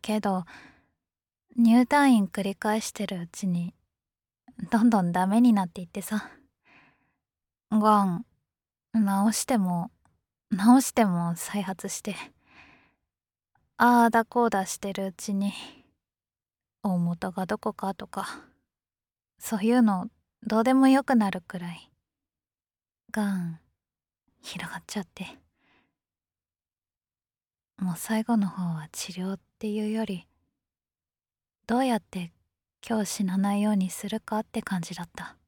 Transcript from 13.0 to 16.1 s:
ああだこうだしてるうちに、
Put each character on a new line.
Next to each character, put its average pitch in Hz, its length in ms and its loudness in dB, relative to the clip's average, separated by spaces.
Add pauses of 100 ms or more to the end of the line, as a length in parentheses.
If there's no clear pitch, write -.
あ 240 260 6
あ 233 80 4
だ 226 120 2
こ 240 220 0
う 233 60 2
だ 190 160 -2
し - 100 -10
て 196 160 -8
る 196 140 -4
う 185 60 -8
ち - 200 -8
に、 196 180 0 (1300)